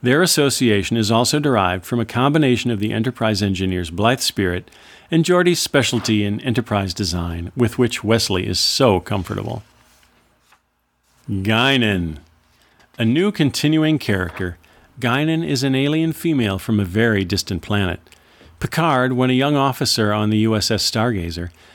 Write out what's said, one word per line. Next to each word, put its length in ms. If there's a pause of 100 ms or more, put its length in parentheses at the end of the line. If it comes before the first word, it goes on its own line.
Their 180
association 760
is 120
also 300
derived 460
from 160
a 40
combination 640
of 120
the 100
Enterprise 500
engineer's 480
blithe 300
spirit 500 (400)
and 140
Geordi's 380
specialty 640
in 160
Enterprise 520
design, 600
with 220
which 260
Wesley 420
is 140
so 400
comfortable. 640 (1700)
Guinan. 880 (800)
A 80
new 260
continuing 680
character, 580 (420)
Guinan 480
is 160
an 120
alien 360
female 480
from 220
a 20
very 400
distant 380
planet. 400 (580)
Picard, 540
when 160
a 40
young 220
officer 560
on 180
the 100
U 180
S 120
S 220
Stargazer, 600 (240)